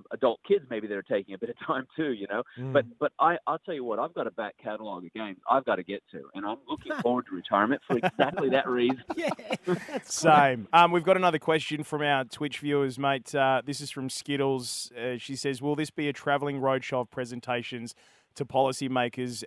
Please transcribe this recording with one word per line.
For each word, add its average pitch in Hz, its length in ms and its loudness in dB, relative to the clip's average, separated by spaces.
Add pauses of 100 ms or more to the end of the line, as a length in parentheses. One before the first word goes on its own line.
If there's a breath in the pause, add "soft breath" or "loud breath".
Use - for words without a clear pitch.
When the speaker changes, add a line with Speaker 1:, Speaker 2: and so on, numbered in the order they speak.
(120)
Speaker 1:
adult - 360 2
kids 196 220 4
maybe 107 180 -4
that 104 80 -4
are 95 80 -4
taking 101 320 -2
a - 20 -10
bit 113 120 -8
of 117 100 -10
<laughs> - 80 -14
time 143 180 -2 (100)
too, 156 180 0
you 101 140 -8
know. 107 140 -2 (160 loud breath)
Speaker 2:
Mm. 131 160 -6
Speaker 1:
But, 135 120 6 (140)
but 147 200 0
I, 165 260 4
I'll 156 140 -2
tell 180 160 -8
you 131 80 -6
what, 110 160 -2
I've 160 160 -4
got 143 100 -2
a 110 60 -6
back 107 260 -6
catalogue 104 480 -10
of - 80 -16
games 107 240 -10 (120)
I've 131 160 2
gotta 95 180 0
get 98 180 -8 (100)
to, 73 120 -14 (100)
and 98 120 -10
I'm 113 120 -4 (100)
looking - 260 -8
Speaker 2:
<laughs> 277 100 -6
Speaker 1:
forward 123 260 0
to 92 60 -10
retirement 107 520 0
for 190 100 2
exactly 143 520 0
that 131 180 2
reason. 123 420 2
Speaker 2:
<laughs> - 60 -6
Yeah, 320 220 -2
that's - 280 -8
great. - 400 -4
Speaker 3:
Same. 143 680 6
Um, 170 180 10
we've 170 120 2
got 185 140 6
another 175 220 4
question 156 440 0
from 147 180 -4
our 143 240 2
Twitch - 340 -6
viewers, 143 380 0
mate. 139 380 -2
Uh, 135 300 4
this 139 160 -6
is 139 100 -10
from 131 180 -6
Skittles. 135 840 -2
Uh, 123 240 -4
she 135 180 -10
says, 131 260 -4
"Will 147 140 0
this 151 160 -2
be 147 180 -4
a 135 40 -2
travelling 143 460 -2
roadshow 131 420 0
of 113 100 -6
presentations 120 840 -6 (420 soft breath)
to - 100 -6
policymakers 127 1000 0